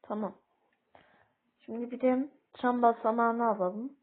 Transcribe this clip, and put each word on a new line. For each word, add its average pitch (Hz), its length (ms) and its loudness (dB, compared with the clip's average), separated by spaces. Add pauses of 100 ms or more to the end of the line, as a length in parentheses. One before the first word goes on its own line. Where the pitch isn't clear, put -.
(100)
Tamam. 214 240 -6 (1200)
Şimdi 240 320 -10
bir 247 100 -10
de 262 280 2 (260)
çam 247 280 0
basamağını 233 680 2
alalım. 214 540 -2